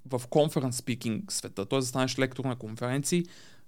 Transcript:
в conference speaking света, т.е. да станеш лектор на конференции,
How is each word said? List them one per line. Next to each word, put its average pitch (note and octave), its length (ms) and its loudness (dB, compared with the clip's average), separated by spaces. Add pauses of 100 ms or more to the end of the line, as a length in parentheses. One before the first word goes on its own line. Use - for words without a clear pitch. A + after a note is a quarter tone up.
в B2+ 120 -2
conference D3 520 4
speaking A#2 580 -2
света, - 360 -4
т.е. C3+ 120 2
да C3 60 2
станеш C3 340 0
лектор C3 260 2
на B2+ 120 0
конференции, B2 680 0 (440)